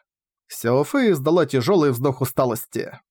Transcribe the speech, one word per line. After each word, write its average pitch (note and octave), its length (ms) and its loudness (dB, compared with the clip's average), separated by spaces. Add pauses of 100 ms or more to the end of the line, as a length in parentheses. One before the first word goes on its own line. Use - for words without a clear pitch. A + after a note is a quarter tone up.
(480)
Сяо B2+ 360 0
Фэй B3 280 2
издала D#3 360 2
тяжёлый C#3+ 440 2
вздох C3 300 -2
усталости. - 760 -4 (120)